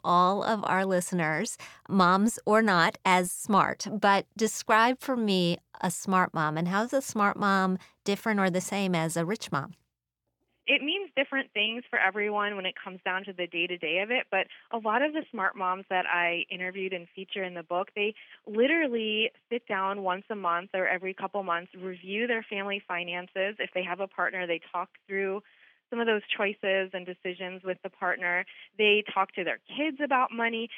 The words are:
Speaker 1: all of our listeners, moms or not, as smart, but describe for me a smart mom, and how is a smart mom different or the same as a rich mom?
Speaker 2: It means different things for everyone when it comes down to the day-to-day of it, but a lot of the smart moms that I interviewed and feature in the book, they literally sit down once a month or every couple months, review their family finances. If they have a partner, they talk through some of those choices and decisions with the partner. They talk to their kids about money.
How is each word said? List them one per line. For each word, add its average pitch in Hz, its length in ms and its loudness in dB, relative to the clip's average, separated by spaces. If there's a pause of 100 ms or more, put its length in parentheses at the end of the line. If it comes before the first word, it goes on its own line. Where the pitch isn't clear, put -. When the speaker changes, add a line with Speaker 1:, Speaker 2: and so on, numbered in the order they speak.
Speaker 1:
all 180 400 4
of 214 220 0
our 190 200 2
listeners, 180 720 0 (300)
moms 190 580 4
or 214 160 6
not, 190 440 4
as 185 260 4
smart, - 580 2
but 196 360 4 (120)
describe 226 640 4
for 262 160 -4
me 185 440 2 (200)
a 185 120 0
smart 185 420 0
mom, 156 240 0
and 170 100 0
how 196 160 2
is 240 80 -4
a 269 100 2
smart 202 360 0
mom 190 400 2 (260)
different 202 380 0
or 190 80 4
the 180 100 0
same 190 360 -2
as 160 200 0
a 165 80 0
rich 190 260 -4
mom? - 260 -4 (920)
Speaker 2:
It 262 160 2
means 339 360 -6
different 269 340 -2
things 220 380 -4
for - 100 -2
everyone 208 560 -2
when 190 100 -6
it 185 160 -6
comes 185 220 -14
down 190 220 -4
to 202 80 -12
the 175 140 -6
day-to-day 175 520 -4
of 208 120 -4
it, 254 200 -2
but 190 160 0 (240)
a 233 60 -4
lot 220 240 0
of 302 100 0
the 302 180 -4
smart 190 280 -4
moms 190 320 -2
that 185 160 0
I 175 440 0
interviewed 190 440 -6
and 175 200 -10
feature 190 300 -8
in 180 100 -8
the 170 100 -10
book, 175 340 -2
they 214 180 -2 (320)
literally 226 840 2 (200)
sit 233 160 -6
down 196 360 -2
once 190 260 -2
a 220 60 -6
month 180 380 -2
or 185 140 0
every 185 260 -2
couple 196 300 -6
months, 175 340 -4
review 185 500 -6
their 226 220 -2
family 202 380 -6
finances. 180 720 -6
If 185 160 -6
they 180 80 -2
have 180 160 -4
a 196 80 -2
partner, 180 400 -4
they 165 140 -2 (100)
talk 180 160 -4 (180)
through 196 360 -4 (480)
some 233 100 -6
of 233 80 0
those 214 140 2 (160)
choices 190 560 0
and 180 120 -8
decisions 180 600 -8
with 185 180 -4
the 190 60 -8
partner. 180 560 0 (320)
They 208 260 6 (100)
talk 190 200 0
to 196 100 -4
their 123 240 -2
kids 269 340 -4
about 262 300 2
money. 226 460 -2